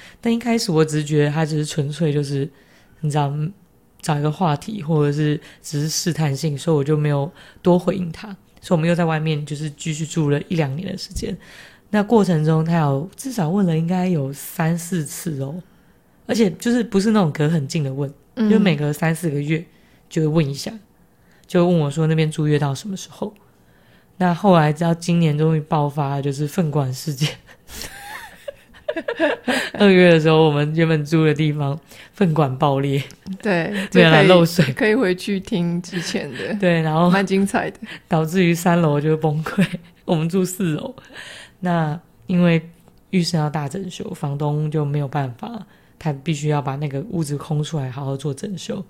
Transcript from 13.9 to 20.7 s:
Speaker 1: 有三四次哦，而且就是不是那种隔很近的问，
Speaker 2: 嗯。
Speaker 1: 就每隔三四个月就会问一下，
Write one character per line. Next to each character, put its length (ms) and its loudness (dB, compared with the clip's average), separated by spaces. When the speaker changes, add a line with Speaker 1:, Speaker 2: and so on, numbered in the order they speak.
Speaker 1:
有 240 -2
三 460 -2
四 260 -4
次 380 -8
哦， 200 -8
而 80 -2
且 180 2
就 200 -4
是 100 2
不 160 -2
是 120 2
那 100 4
种 100 2
隔 180 0
很 200 0
近 160 -2
的 80 -4
问， 200 -6
Speaker 2:
嗯。 140 2
Speaker 1:
就 80 6
每 180 4
隔 160 -2
三 220 -2
四 140 -4
个 120 -2
月 240 -2
就 140 -2
会 60 2
问 220 2
一 40 -6
下， 180 -10